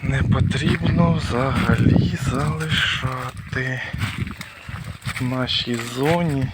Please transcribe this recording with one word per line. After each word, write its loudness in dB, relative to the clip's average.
не 2
потрібно 2
взагалі 4
залишати. -2
В -2
нашій -2
зоні 0